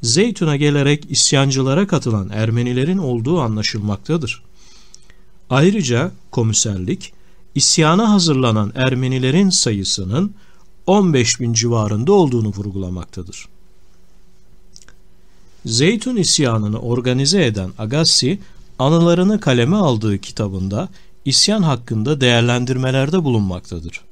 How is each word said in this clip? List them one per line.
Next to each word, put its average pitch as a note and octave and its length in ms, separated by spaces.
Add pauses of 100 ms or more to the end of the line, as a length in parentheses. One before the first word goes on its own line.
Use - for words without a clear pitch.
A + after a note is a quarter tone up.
Zeytun'a D#3 520
gelerek D3 540
isyancılara C3+ 800
katılan A#2 460
Ermenilerin B2 640
olduğu C#3 440
anlaşılmaktadır. G#2+ 1000 (1080)
Ayrıca C3+ 640 (200)
komiserlik, G#2 800 (420)
isyana F3 540
hazırlanan B2+ 680
Ermenilerin C3 760
sayısının G#2+ 840 (540)
on F#3 260
beş A#2+ 260
bin A#2 140
civarında A2+ 600
olduğunu B2 340
vurgulamaktadır. F#2 1000 (2250)
Zeytun F#3+ 500
isyanını A2+ 640
organize B2+ 640
eden G2+ 320
Agassi, C#3+ 640 (400)
anılarını E3+ 600
kaleme B2+ 360
aldığı A2+ 420
kitabında G2 720 (360)
isyan G3+ 360
hakkında B2+ 600
değerlendirmelerde B2+ 1040
bulunmaktadır. F#2 760 (100)